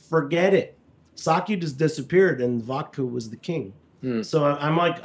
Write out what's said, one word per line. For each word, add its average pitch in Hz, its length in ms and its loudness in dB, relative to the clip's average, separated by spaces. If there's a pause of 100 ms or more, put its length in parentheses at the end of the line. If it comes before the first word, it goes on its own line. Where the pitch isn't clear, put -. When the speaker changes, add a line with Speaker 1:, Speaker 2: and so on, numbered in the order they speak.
(100)
Speaker 1:
forget 165 420 2
it. - 240 2 (380)
Sake 185 460 0
just 143 180 -6
disappeared, 160 600 2
and 123 200 0
vodka 135 440 -6
was 120 260 -6
the - 60 -14
king. 123 360 -6 (300)
Speaker 2:
Hmm. 120 200 -2
Speaker 1:
So 147 220 0
I, 143 220 0
I'm 156 100 2
like, 170 280 2